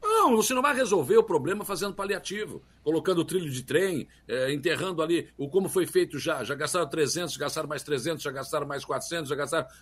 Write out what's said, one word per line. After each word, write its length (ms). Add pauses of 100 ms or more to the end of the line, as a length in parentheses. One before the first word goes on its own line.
Não, 360
você 160
não 80
vai 120
resolver 440
o 60
problema 420
fazendo 280
paliativo, 680 (200)
colocando 440
trilho 260
de 120
trem, 440 (220)
é, 240
enterrando 500
ali 240 (100)
o 120
como 180
foi 180
feito 320
já. 280
Já 100
gastaram 320
trezentos, 480
gastaram 320
mais 160
trezentos, 400
já 80
gastaram 340
mais 200
quatrocentos, 440
já 60
gastaram 320 (140)